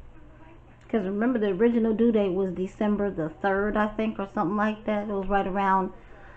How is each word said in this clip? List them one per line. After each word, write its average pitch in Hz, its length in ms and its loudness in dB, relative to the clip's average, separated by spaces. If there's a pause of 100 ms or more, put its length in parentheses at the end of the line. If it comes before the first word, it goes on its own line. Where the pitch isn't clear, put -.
(880)
'Cause 214 160 0
remember, 214 360 0
the 208 100 2
original 226 440 4
due 226 180 4
date 202 220 2
was 185 200 0
December 202 560 0
the 160 200 -4
third, 202 460 0
I 214 120 2
think, 220 320 -4
or 196 140 -6
something 202 220 -2
like 208 300 -2
that. 208 240 -2
It 208 40 -4
was 196 140 -2
right 196 180 2
around, 190 460 2 (460)